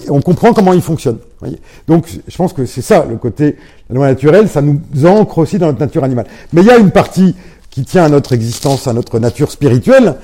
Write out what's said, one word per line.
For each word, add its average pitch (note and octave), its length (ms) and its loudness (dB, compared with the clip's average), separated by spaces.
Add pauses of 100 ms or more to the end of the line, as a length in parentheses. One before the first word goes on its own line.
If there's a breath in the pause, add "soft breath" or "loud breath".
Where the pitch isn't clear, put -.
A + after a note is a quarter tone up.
on C#3+ 120 0
comprend F#3+ 300 2
comment F#3+ 220 2
ils F3+ 80 2
fonctionnent, C3 380 -4 (200)
voyez. - 220 -14 (260 soft breath)
Donc, D#3+ 220 0 (180)
je - 80 -16
pense F3 160 -4
que C3 140 -6
c'est A#2+ 160 -10
ça, E3 280 0
le A2+ 60 -8
côté, B2+ 400 -4 (340 soft breath)
la A#2 60 -8
loi C#3 120 0
naturelle, D#3 420 2
ça D3 120 -2
nous D3 200 0 (240)
ancre G3+ 320 2
aussi E3 200 -2
dans F3 100 0
notre C3+ 120 -4
nature D3 240 -4
animale. B2+ 220 -4 (260 loud breath)
Mais D#3+ 80 2
il F#3+ 80 6
y A#3+ 40 6
a B3 60 6
une G3+ 140 4
partie F3+ 420 2 (360 loud breath)
qui C3+ 160 -8
tient F#3 180 0
à D#3 60 2
notre C#3+ 240 0
existence, A#2+ 560 -4
à - 20 -2
notre A#2 280 -4
nature A#2 300 -2
spirituelle, D3+ 760 2